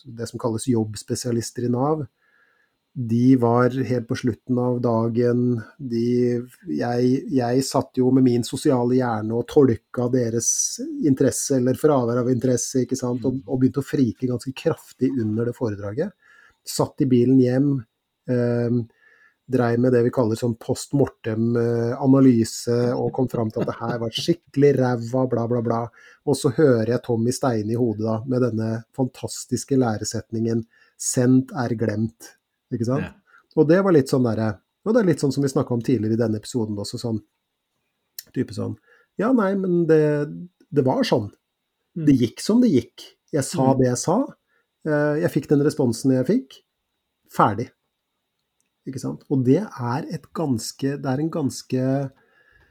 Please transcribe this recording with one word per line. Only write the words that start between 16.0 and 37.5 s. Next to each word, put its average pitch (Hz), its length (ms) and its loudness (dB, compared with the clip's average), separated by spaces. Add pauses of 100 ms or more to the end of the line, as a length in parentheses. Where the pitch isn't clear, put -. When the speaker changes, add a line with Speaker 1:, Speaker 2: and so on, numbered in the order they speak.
Speaker 1:
Satt - 340 -4
i 151 60 2
bilen 123 340 4
hjem, 131 440 2 (440)
ehm, 120 600 -2 (640)
dreiv 120 280 2
med 127 140 2
det 120 120 4
vi 123 60 2
kaller 113 260 0
sånn 117 220 -4
post - 340 -8
mortem, 117 640 0
eh, 117 400 0
analyse, 123 960 4
og 120 180 -4
kom 127 160 -2
fram 113 220 -4
til 113 120 -4
at - 60 -4
det 117 120 -6
her 117 180 -6
var 113 120 -6
skikkelig 143 680 0
ræva, 123 520 0
bla, 117 160 -2
bla, 123 160 -2
bla. 117 260 -4 (380)
Og 147 100 4
så 139 160 0
hører 123 360 4
jeg 120 160 0
Tommy 117 260 0
Steine 113 400 -2
i 117 60 -2
hodet 110 260 -2
da, 110 240 -2
med 127 160 0
denne 113 500 -2
fantastiske - 840 -6
læresetningen, 113 880 -2 (320)
«Sendt 131 540 2
er 120 220 -4
glemt», 110 640 -4 (360)
ikke 113 140 -4
sant? 131 160 -2
Speaker 2:
Ja. - 100 -10 (440)
Speaker 1:
Og 156 100 4
det 175 160 4
var 196 100 2
litt 135 160 4
sånn 135 140 2
derre, 110 380 -2 (260)
og 220 80 0
det 254 80 4
er 190 40 2
litt 160 120 2
sånn 143 140 -2
som 139 100 -2
vi 139 60 0
snakket 135 240 -2
om 120 100 -2
tidligere 110 300 0
i 113 40 0
denne 110 220 0
episoden 107 400 -6
også, 101 220 -10
sånn, 113 200 -6 (1120)